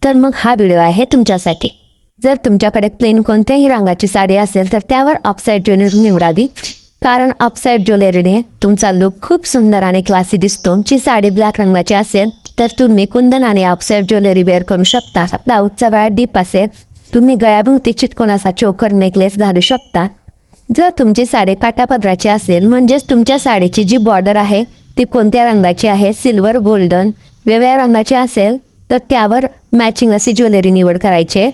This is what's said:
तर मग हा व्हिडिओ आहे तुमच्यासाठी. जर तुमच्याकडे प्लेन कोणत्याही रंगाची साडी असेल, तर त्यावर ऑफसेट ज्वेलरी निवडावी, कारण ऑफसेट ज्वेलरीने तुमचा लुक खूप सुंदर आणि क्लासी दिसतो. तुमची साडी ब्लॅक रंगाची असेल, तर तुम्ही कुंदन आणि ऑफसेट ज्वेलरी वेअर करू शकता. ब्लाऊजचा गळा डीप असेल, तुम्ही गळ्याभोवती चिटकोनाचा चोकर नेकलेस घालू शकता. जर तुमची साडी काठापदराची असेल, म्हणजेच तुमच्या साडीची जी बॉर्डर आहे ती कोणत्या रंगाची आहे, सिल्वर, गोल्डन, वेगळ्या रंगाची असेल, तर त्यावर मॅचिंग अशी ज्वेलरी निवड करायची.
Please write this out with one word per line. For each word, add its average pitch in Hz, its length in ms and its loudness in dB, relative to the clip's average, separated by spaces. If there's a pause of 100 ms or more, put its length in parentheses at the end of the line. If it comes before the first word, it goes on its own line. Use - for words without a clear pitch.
तर 269 100 0
मग 262 220 2
हा 233 180 0
व्हिडिओ 190 240 2
आहे 175 280 2
तुमच्यासाठी. 190 720 -2 (440)
जर 269 120 2 (100)
तुमच्याकडे 208 440 0
प्लेन 220 320 0
कोणत्याही 226 460 0
रंगाची 202 400 0
साडी 190 280 0
असेल, 196 380 -2
तर 220 60 0 (100)
त्यावर 269 240 2 (120)
ऑफसेट 208 400 -2
ज्वेलरी 202 340 2
निवडावी, 185 480 2 (540)
कारण 254 380 0
ऑफसेट 233 460 -2
ज्वेलरीने 190 560 2 (220)
तुमचा 202 280 0
लुक 190 300 -2
खूप - 260 -2
सुंदर 214 360 2
आणि 185 180 0
क्लासी 185 360 -2
दिसतो. 180 380 -2
तुमची 214 240 0
साडी 220 300 0
ब्लॅक 208 320 -2
रंगाची 190 320 0
असेल, 202 360 0 (300)
तर 233 80 2 (120)
तुम्ही 220 260 2
कुंदन 247 380 0
आणि 208 200 0
ऑफसेट 185 460 -2
ज्वेलरी 202 340 2
वेअर 180 200 0
करू 185 200 -2
शकता. 185 420 -2
ब्लाऊजचा 208 640 -2
गळा 214 180 0
डीप 220 300 -2
असेल, 190 300 -2 (460)
तुम्ही 254 220 4
गळ्याभोवती 226 560 0
चिटकोनाचा 214 600 -2
चोकर 202 400 -2
नेकलेस 196 460 0
घालू 196 220 0
शकता. 190 480 -4 (720)
जर 349 120 2 (100)
तुमची 240 260 2
साडी 196 300 0
काठापदराची 233 760 -2
असेल, 196 380 0
म्हणजेच 254 420 2
तुमच्या 254 300 2
साडीची 208 440 0
जी 202 140 0
बॉर्डर 202 380 0
आहे 208 280 0 (340)
ती 254 60 0
कोणत्या 240 420 0
रंगाची 202 420 0
आहे, 202 260 0
सिल्वर, 220 440 0
गोल्डन, 196 540 0 (340)
वेगळ्या 240 320 2
रंगाची 233 380 0
असेल, 247 420 0 (320)
तर 247 80 0
त्यावर 247 480 -2 (280)
मॅचिंग 226 400 0
अशी 208 180 -2
ज्वेलरी 202 400 2
निवड 180 260 2
करायची. 185 560 0